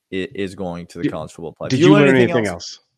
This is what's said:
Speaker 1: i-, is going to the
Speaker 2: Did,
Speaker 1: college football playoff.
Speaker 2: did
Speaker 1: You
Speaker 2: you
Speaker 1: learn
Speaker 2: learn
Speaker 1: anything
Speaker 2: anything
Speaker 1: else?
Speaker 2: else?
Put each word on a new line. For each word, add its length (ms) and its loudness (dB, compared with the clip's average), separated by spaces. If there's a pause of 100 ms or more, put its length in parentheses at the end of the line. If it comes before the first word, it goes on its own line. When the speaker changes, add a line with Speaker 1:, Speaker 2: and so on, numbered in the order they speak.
(120)
Speaker 1:
i-, 200 -4
is 220 -8
going 340 -10
to 100 -18
the 60 -6
Speaker 2:
Did, 80 -4
Speaker 1:
college 200 -10
football 280 -14
playoff. 100 -8
Speaker 2:
did 100 0
Speaker 1:
You 80 4
Speaker 2:
you 40 8
Speaker 1:
learn 140 6
Speaker 2:
learn 100 4
Speaker 1:
anything 200 4
Speaker 2:
anything 100 0
Speaker 1:
else? 320 -10
Speaker 2:
else? 20 -20 (180)